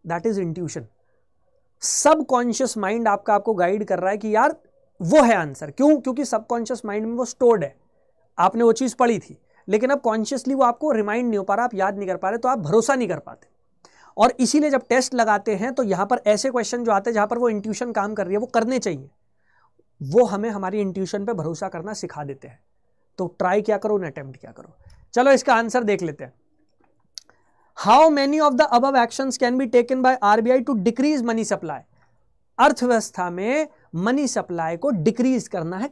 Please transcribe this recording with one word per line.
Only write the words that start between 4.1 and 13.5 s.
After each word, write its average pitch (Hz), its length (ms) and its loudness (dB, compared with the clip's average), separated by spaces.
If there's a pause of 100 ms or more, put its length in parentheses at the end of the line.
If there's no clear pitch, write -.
है 214 60 -2
कि 214 180 -4
यार 277 220 2 (440)
वो 214 220 6
है 233 140 6
आंसर। 147 340 -6
क्यों? 294 280 4
क्योंकि 262 260 -4
सबकॉन्शियस 233 600 -4
माइंड 214 220 -6
में 233 80 -6
वो 240 120 -4
स्टोर्ड 233 380 2
है, 135 100 -10 (640)
आपने 196 260 2
वो 226 100 6
चीज़ 240 220 -4
पढ़ी 240 220 2
थी, - 200 -14 (300)
लेकिन 233 220 0
अब 277 100 0
कॉन्शियसली 226 540 -2
वो 262 100 2
आपको 247 280 0
रिमाइंड 220 360 -2
नहीं 214 100 0
हो 196 60 -4
पा 196 100 0
रहा, 233 100 0
आप 240 100 -4
याद 196 240 -2
नहीं 196 100 -8
कर 185 80 -4
पा 185 140 -4
रहे, 226 80 -4
तो 247 100 -2
आप 262 120 0
भरोसा 220 340 2
नहीं 247 140 -2
कर 160 120 -4
पाते। - 360 -20 (600)